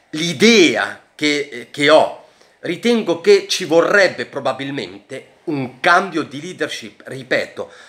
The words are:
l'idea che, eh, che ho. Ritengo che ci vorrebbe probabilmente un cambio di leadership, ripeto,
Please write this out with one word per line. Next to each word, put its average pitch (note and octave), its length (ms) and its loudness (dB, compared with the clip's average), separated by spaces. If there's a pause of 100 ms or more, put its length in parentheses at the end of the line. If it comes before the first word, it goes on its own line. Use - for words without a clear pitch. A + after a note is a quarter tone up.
(100)
l'idea D#3+ 920 2 (120)
che, D3 380 -4
eh, A#2 180 -16
che C#3+ 180 0
ho. D3 380 4 (340)
Ritengo F3+ 600 -2
che G3 280 4
ci - 160 -6
vorrebbe E3 640 2
probabilmente C3 1080 -10 (100)
un C#3 340 -6
cambio F3 440 0
di C3 180 -12
leadership, D3+ 640 -12
ripeto, B2 640 -6 (160)